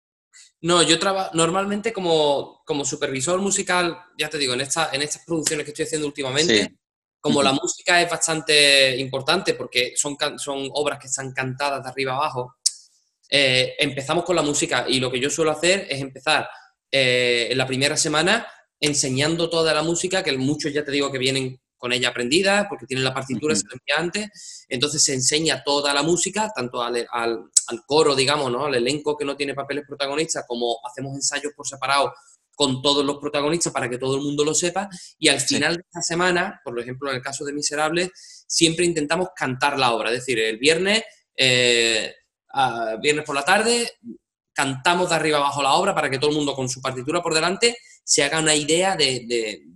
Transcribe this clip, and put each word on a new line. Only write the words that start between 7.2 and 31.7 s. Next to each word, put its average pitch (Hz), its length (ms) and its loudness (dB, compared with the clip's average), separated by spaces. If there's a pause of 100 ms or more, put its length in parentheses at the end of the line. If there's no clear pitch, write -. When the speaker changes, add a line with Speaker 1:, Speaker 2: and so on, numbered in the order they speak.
Speaker 1:
como 143 200 2
Speaker 2:
Ujú. 139 40 4
Speaker 1:
la 135 80 4
música 175 480 0
es 170 80 2
bastante 147 880 4
importante 135 580 -2
porque 123 420 -2
son 143 180 -4
can-, 135 240 -4
son 139 340 -6
obras 139 280 -2
que 127 80 -18
están 135 240 -6
cantadas 135 500 -4
de 131 80 -10
arriba 135 240 -4
abajo, 131 400 -4 (720)
eh, 131 500 4
empezamos 143 460 -2
con 180 120 0
la 156 60 2
música 143 460 0
y 127 120 0
lo 127 100 -2
que 123 100 -2
yo 143 100 0
suelo 156 200 0
hacer 180 380 0
es 139 120 -4
empezar, 135 480 -2 (420)
eh, 123 600 2
en 127 80 0
la 131 80 2
primera 135 300 0
semana 175 500 2 (320)
enseñando 147 720 0
toda 165 240 2
la 151 100 0
música, 180 400 0
que 139 140 0
muchos 143 360 0
ya 147 120 -2
te 143 60 -8
digo 139 200 0
que 135 80 -4
vienen 131 420 -2 (180)
con 123 140 -4
ella 123 180 2
aprendida, 190 580 2
porque - 180 -12
tienen 131 180 -2
la 131 100 0
partitura, 135 400 -2
Speaker 2:
Ujú. - 80 0
Speaker 1:
se - 60 -8
la - 60 -18
envía 139 220 -2
antes, 185 720 -6
entonces 147 340 0
se 139 120 2
enseña 139 500 0
toda 143 300 0
la 143 80 2
música, 190 520 0
tanto 123 280 -4
al, 120 280 -4
al, 117 280 -2 (300)
al 113 180 -8
coro, 147 280 4
digamos, 135 380 0
¿no? 135 140 -2
Al 139 80 -2
elenco 143 420 -2
que 147 80 -6
no 139 120 -6
tiene 139 180 -6
papeles 139 340 -8
protagonistas, 143 580 -4
como 120 300 -2 (100)
hacemos 135 280 -10
ensayos 143 420 -6
por - 100 -12
separado 135 460 0 (420)